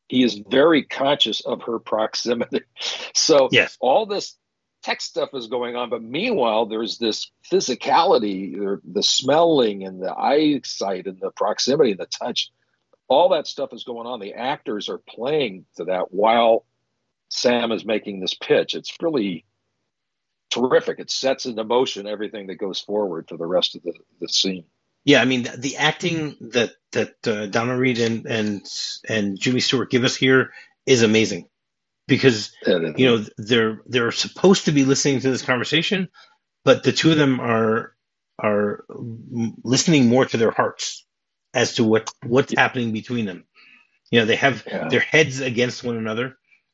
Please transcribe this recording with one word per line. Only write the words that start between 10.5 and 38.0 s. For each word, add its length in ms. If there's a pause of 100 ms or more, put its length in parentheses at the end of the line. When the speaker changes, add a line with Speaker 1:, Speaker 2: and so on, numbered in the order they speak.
Speaker 1:
and 140
the 100
proximity 640
and 80
the 60
touch. 440 (580)
All 220
that 160
stuff 260
is 120
going 220
on. 140
The 140
actors 540
are 100
playing 680 (120)
to 80
that 280
while 540 (640)
Sam 420
is 120
making 360
this 140
pitch. 400
It's 260
really 440 (1040)
terrific. 480
It 120
sets 360
into 180
motion 420
everything 420
that 80
goes 240
forward 480
for 80
the 100
rest 300
of 60
the, 120 (260)
the 80
scene. 360 (400)
Speaker 2:
Yeah, 160
I 60
mean, 160
the, 140
the 200
acting 600 (160)
that, 200 (200)
that, 360
uh, 180
Donna 300
Reed 220
and, 280
and, 400 (420)
and 300
Jimmy 220
Stewart 300
give 140
us 120
here 360 (340)
is 160
amazing 460 (580)
because, 460 (140)
Speaker 1:
It 180
is. 140
Speaker 2:
you 80
know, 180 (120)
they're, 500
they're 260
supposed 540
to 60
be 120
listening 360
to 100
this 120
conversation, 680 (560)
but 200
the 80
two 180
of 80
them 220
are, 540 (480)